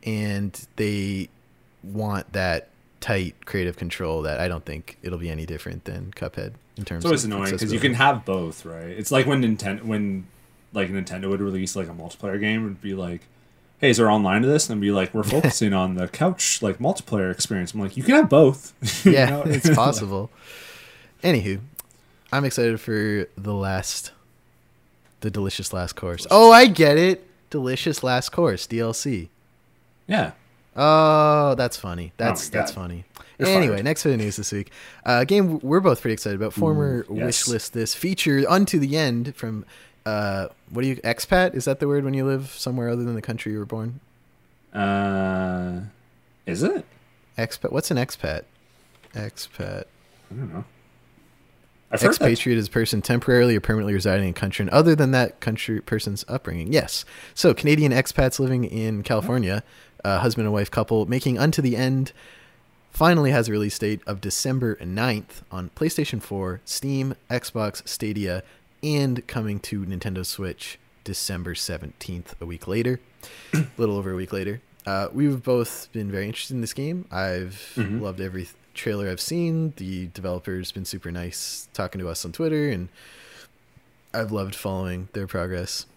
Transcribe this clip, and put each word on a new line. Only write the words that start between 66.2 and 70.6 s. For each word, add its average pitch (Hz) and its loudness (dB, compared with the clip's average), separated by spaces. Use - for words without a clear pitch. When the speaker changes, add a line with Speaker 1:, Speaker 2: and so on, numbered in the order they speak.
Speaker 1:
four, 95 -6
Steam, 135 -4
Xbox, 113 -6
Stadia, 98 -4
and 139 -2
coming 104 -6
to 101 -8
Nintendo 90 -6
Switch - -10